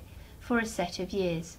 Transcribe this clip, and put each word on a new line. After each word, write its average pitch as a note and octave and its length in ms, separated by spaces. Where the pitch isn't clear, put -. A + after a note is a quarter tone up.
for A#3+ 180
a A3 60
set F#3+ 340
of F3+ 120
years, F3 480